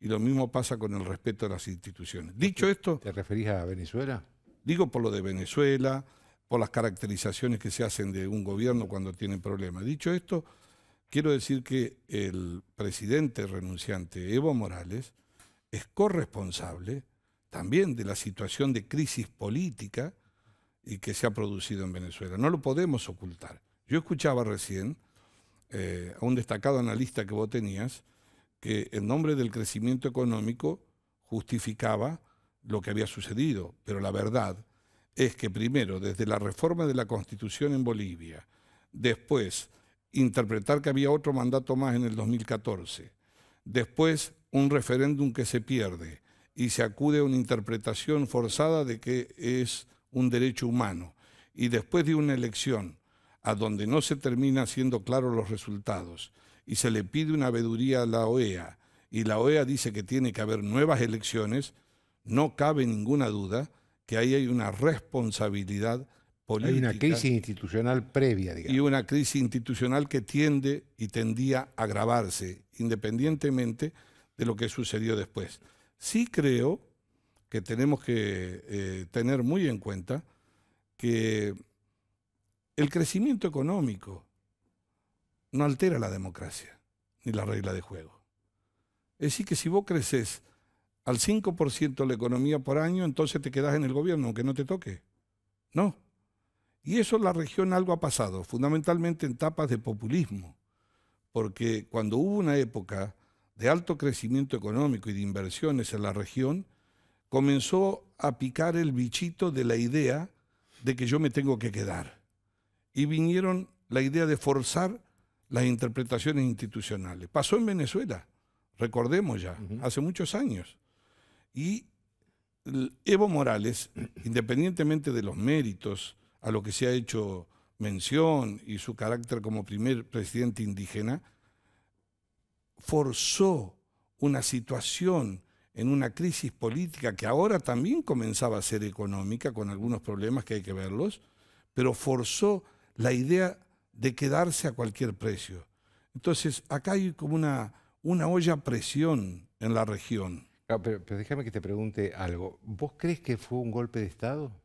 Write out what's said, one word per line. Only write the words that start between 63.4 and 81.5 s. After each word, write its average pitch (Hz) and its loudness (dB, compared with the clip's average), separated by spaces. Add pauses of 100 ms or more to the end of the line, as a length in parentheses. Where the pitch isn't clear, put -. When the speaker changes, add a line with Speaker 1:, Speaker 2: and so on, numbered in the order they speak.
Speaker 1:
que 110 0
ahí 127 4
hay 135 4
una 120 2
responsabilidad 107 0 (400)
política. 110 2
Speaker 2:
Hay 131 4
una 117 2
crisis 143 2
institucional 113 0
previa, 101 4
digamos. 85 0
Speaker 1:
Y - 6
una 135 4
crisis 139 2
institucional 127 0
que 135 0
tiende 143 2 (120)
y 110 -4
tendía 123 0
a 117 -2
agravarse, 104 0 (160)
independientemente 120 0 (440)
de 117 0
lo 113 0
que 107 -2
sucedió 110 -2
después. - -6 (380)
Sí 233 0
creo 139 2 (680)
que 110 -4
tenemos 131 2
que, 98 -2
eh, 95 -6
tener 123 2
muy 165 2
en 110 0
cuenta 98 -6 (760)
que 110 0 (1200)